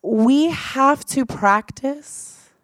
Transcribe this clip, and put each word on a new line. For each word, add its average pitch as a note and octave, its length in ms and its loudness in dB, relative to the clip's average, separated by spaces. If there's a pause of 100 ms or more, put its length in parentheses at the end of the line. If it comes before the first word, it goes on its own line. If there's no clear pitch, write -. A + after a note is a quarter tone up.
we B3 500 2
have C#4+ 540 0
to C4+ 200 -2
practice - 1200 -4 (140)